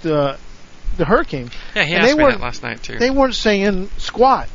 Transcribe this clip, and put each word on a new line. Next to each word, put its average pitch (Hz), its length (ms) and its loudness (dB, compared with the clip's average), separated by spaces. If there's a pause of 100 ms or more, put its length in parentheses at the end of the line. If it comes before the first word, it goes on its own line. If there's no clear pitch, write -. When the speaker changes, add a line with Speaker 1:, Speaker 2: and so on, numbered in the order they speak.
Speaker 1:
the, 147 360 0 (580)
the 170 80 2
hurricane. 147 460 0 (240)
Speaker 2:
Yeah, 202 100 2
he 151 100 -2
Speaker 1:
And 175 100 4
Speaker 2:
asked 254 80 6
Speaker 1:
they 302 60 2
Speaker 2:
me 302 60 4
Speaker 1:
weren't, 269 140 4
Speaker 2:
that - 60 -4
last 123 180 -6
night, 113 200 -8
too. - 160 -8
Speaker 1:
they 247 120 2
weren't 269 240 2
saying 196 640 0
squat. 226 560 2